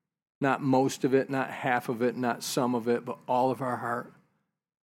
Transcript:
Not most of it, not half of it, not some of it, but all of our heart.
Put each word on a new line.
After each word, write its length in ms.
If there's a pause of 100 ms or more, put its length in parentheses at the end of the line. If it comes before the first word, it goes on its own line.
(400)
Not 220
most 420
of 80
it, 160
not 220
half 400
of 100
it, 160
not 260
some 320
of 140
it, 160
but 140 (100)
all 220
of 100
our 160
heart. 340 (720)